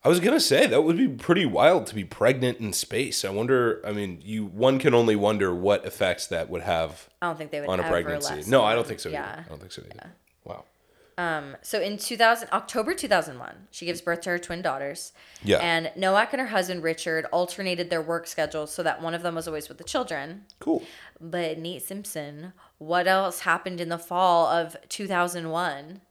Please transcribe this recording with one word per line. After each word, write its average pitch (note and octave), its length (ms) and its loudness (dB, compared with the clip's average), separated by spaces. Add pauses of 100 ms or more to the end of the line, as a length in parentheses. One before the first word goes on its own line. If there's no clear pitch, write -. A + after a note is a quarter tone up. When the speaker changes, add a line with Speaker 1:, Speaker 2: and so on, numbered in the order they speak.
Speaker 1:
I A#2+ 60 4
was F3 120 6
gonna A#3+ 200 4
say, G#3+ 260 6
that F3 160 6
would E3 140 4
be C4 120 4
pretty E3 380 2
wild C3+ 420 6
to - 60 -12
be G2+ 100 -4
pregnant B2 540 2
in G#2+ 140 -4
space. - 520 -2
I G2 60 -2
wonder, A#2+ 540 2
I G#2 80 -4
mean, F#2+ 320 -6
you, G#2+ 220 -4
one B2 320 2
can C3+ 160 4
only A#2 220 6
wonder G2+ 380 4
what F#2+ 300 2
effects - 440 -2
that E2 200 -4
would F2 140 -6
have E2 460 -2 (140)
Speaker 2:
I F3 40 -2
don't E3 120 -4
think D#3 120 -12
they D3 100 -6
would D3 80 -6
Speaker 1:
on F#2 120 0
a - 20 0
Speaker 2:
ever E3 80 -2
Speaker 1:
pregnancy. E2+ 460 -2
Speaker 2:
let D2+ 100 -10
Speaker 1:
No, B2 180 6
I A2 100 4
don't A#2 100 2
Speaker 2:
someone, - 40 -6
Speaker 1:
think A2 120 -8
so - 80 -8
Speaker 2:
yeah. C#3+ 240 -8
Speaker 1:
either. E3 140 -14
I - 20 -20
don't - 120 -16
think F2+ 120 -18
so - 120 -14
either. - 120 -20
Speaker 2:
Yeah. - 120 -18 (360)
Speaker 1:
Wow. - 200 -14 (540)
Speaker 2:
Um, D#3 440 -6
so - 180 -4
in D4+ 160 -4
two - 200 -6
thousand, A#3 360 4
October A3+ 420 -2
two C#4 140 -6
thousand D#3 320 2
one, - 320 -16
she - 140 -14
gives E3+ 160 -4
birth E3+ 180 -2
to F#3 100 -6
her F3 80 0
twin F3 240 -8
daughters. C#3+ 500 -6 (300)
Speaker 1:
Yeah. G2+ 160 6
Speaker 2:
And E3 380 2
Nowak F#3+ 380 4
and B3+ 60 -2
her B3+ 80 -2
husband, F#3 360 -2
Richard, D#3+ 480 -2
alternated F3 580 -2
their E3 120 0
work E3 260 -4
schedules D#3 440 -4
so F3+ 120 -6
that D#3+ 180 0
one E3 120 -4
of E3+ 80 -6
them E3+ 120 -2
was E3 140 -6
always D3+ 200 -8
with D#3+ 100 -18
the - 60 -18
children. F3 600 -6 (160)
Speaker 1:
Cool. - 240 -2 (360)
Speaker 2:
But E3 380 -4
Nate E3 240 -8
Simpson, E3 680 -12 (260)
what E3+ 300 0
else F#3+ 320 2
happened F3 400 -2
in E3+ 80 -4
the E3+ 100 -4
fall F3 480 4
of E3 300 0 (140)
two G#3 180 -6
thousand F3 400 0
one? D#3+ 640 -6